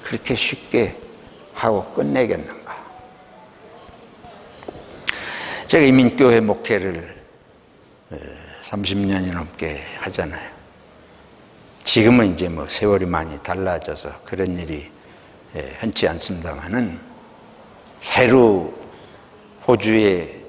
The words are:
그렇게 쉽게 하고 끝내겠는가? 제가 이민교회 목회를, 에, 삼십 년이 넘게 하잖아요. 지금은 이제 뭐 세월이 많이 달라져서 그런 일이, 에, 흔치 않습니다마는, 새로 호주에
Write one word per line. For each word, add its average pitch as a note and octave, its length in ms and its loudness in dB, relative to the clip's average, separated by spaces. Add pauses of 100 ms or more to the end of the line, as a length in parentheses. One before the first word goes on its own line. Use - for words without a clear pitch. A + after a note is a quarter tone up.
그렇게 A#2 300 -4
쉽게 - 600 -2 (580)
하고 G#2+ 300 0 (100)
끝내겠는가? A#2+ 800 -4 (3000)
제가 D#3+ 180 6
이민교회 B2+ 560 6
목회를, F#2+ 760 -4 (960)
에, - 60 -14 (460)
삼십 G2+ 340 -4
년이 F#2+ 340 0
넘게 D#2+ 500 -8 (180)
하잖아요. E2+ 500 -8 (1300)
지금은 A2 500 6
이제 F2 140 -4
뭐 D#2 200 -8
세월이 G2 380 2
많이 D#2+ 360 -4
달라져서 E2+ 840 -6
그런 F#2 340 -4
일이, D#2 320 -10 (640)
에, C#2 260 -10
흔치 G#2 280 -2
않습니다마는, E2+ 920 -6 (1000)
새로 A2+ 720 4 (920)
호주에 G#2+ 840 2